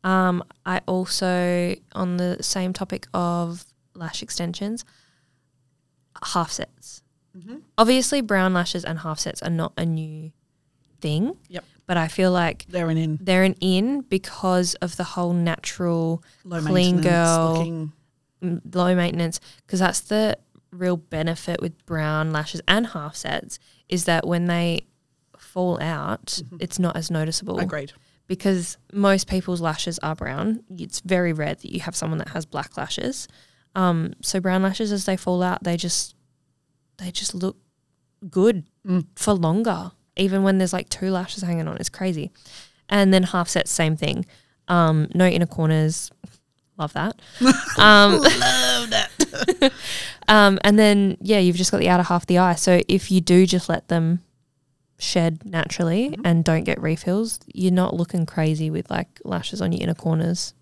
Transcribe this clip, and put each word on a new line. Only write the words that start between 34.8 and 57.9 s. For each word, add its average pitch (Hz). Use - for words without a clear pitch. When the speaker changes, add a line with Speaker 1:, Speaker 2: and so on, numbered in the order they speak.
Speaker 1:
as 202
they 190
fall 180
out, 180
they 170
just, -
they 180
just -
look 185
good 185
Speaker 2:
Mm. 185
Speaker 1:
for 208
longer, 180
even 196
when 196
there's, 185
like, 180
two 190
lashes 180
hanging 165
on. -
It's -
crazy. 185
And 196
then 185
half 180
sets, -
same 160
thing. 151
Um, 160
no 185
inner 170
corners. 156
Love 151
that. 175
Speaker 2:
<laughs> -
Speaker 1:
Um, 202
Speaker 2:
Love 254
that. -
Speaker 1:
<laughs> -
um, 202
and 208
then, 208
yeah, 208
you've 180
just 180
got 202
the 165
outer 180
half 175
of -
the 180
eye. 180
So 180
if -
you 185
do 180
just 180
let 165
them 170
shed 165
naturally 175
Speaker 2:
Mm-hmm. -
Speaker 1:
and 170
don't 160
get -
refills, 185
you're 185
not 180